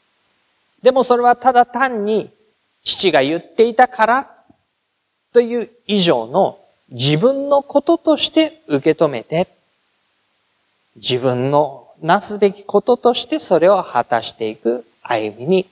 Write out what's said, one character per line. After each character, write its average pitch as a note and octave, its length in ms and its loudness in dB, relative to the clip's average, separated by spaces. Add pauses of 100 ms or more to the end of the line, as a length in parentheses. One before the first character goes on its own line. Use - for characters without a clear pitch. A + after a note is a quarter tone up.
(840)
で B3+ 80 4
も C4 100 0
そ B3 140 0
れ A#3+ 80 -2
は A#3+ 100 4
た B3+ 180 0
だ A#3+ 140 4
単 B3 380 0
に G#3 260 -2 (540)
父 - 260 0
が D3+ 100 4
言 D#3 200 -2
っ - 0 -
て - 280 0
い A#3 60 -6
た B3 140 4
か - 180 0
ら B3+ 240 -2 (1000)
と A#3+ 80 6
い A#3 240 -4
う - 60 -14 (180)
以 G#3 100 0
上 C#3 300 0
の D#3 320 -2 (300)
自 C3+ 280 -2
分 C4+ 300 0
の C#4 160 0
こ C#4+ 180 -2
と E4+ 160 0
と D#4 180 0
し - 140 -4
て D#4 380 -2
受 D3 260 0
け E3+ 100 0
止 D3+ 40 0
め A#2+ 160 -8
て、 E3+ 240 -4 (1500)
自 B2 240 -6
分 B2 320 -2
の C#3+ 380 -2 (120)
な E3+ 200 0
す G#3 180 -12
べ G3 140 2
き - 100 -20
こ - 180 0
と B3 160 0
と A#3+ 160 0
し - 140 -8
て D#4 140 -6
そ F3 180 0
れ E3 100 4
を F#3+ 140 2
果 A#2+ 220 -4
た A2+ 180 -2
し - 100 -12
て A2 160 -8
い A2 80 -10
く A#2+ 300 -4 (160)
歩 G#2+ 380 -6
み B2+ 60 -10
に F3+ 240 0